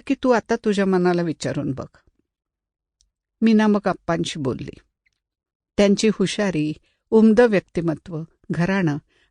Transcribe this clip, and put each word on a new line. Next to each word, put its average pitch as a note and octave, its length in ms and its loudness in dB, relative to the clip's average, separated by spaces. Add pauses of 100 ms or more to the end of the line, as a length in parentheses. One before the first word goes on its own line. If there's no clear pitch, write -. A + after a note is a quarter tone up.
की C4+ 160 -2
तू B3+ 60 0
आता A#3+ 260 0
तुझ्या G3+ 300 -2
मनाला F3+ 360 2
विचारून C#3+ 500 -6
बघ." B2+ 160 -10 (1500)
मीना A3 260 4
मग G3+ 180 2
आप्पांशी E3+ 540 -4
बोलली. C3 320 -6 (1040)
त्यांची G3+ 300 2
हुशारी, E3+ 680 -2 (360)
उमदं A3 380 6
व्यक्तिमत्व, E3 760 -4 (280)
घराणं F3 460 -2 (340)